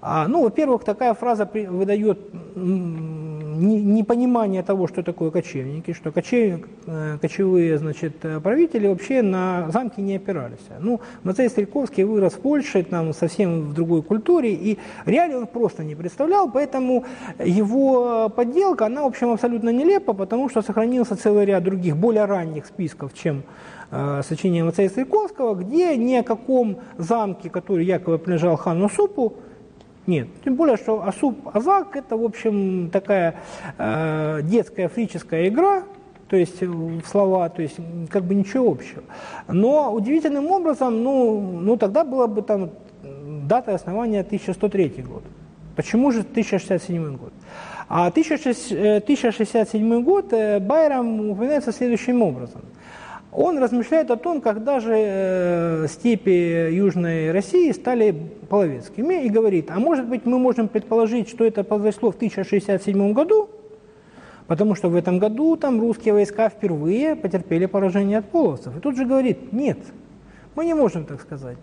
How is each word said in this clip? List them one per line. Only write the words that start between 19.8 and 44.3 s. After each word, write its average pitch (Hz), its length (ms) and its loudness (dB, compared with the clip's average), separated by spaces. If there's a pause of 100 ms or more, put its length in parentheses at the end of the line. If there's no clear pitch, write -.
потому 226 340 -2
что 226 140 0
сохранился 220 540 0
целый 208 300 4
ряд 196 180 2
других, 180 340 0
более 214 280 4
ранних 165 420 -4
списков, 147 480 -8
чем, 143 260 -2 (480)
э, 139 340 -4
сочинение 170 400 0
Мацея 180 260 2
Стрельковского, 262 680 -2
где 277 420 0
ни 240 160 0
о 240 100 2
каком 233 540 0 (220)
замке, 190 500 -2
который 175 340 -2
якобы 170 360 0
принадлежал 170 380 2
хану 180 280 0
Асупу, 269 480 0 (760)
нет. 147 200 0 (160)
Тем 262 100 0
более, 269 220 4
что 214 280 -2
Асуп, 226 480 -2
Азак — 339 440 0
это, 262 180 -6
в 226 80 -2
общем, 196 680 -2
такая, 190 480 0 (360)
э, 156 640 -2
детская 185 460 0
фрическая 175 600 -2
игра, 359 340 2 (460)
то 196 80 4
есть, 175 260 0
э, - 20 -2
в 165 400 -6
слова, 185 440 2
то 170 120 -8
есть, 156 160 -6
м, 170 300 -10
как 190 160 -2
бы 175 100 0
ничего 202 380 2
общего. - 300 -8 (480)
Но 247 440 4
удивительным 285 560 0
образом, 277 540 2
ну, 220 560 0
ну, 208 160 2
тогда 233 300 2
была 254 220 0
бы 208 140 -2
там 196 280 -2 (800)
дата 214 260 2
основания 202 480 -2
тысяча 190 300 -4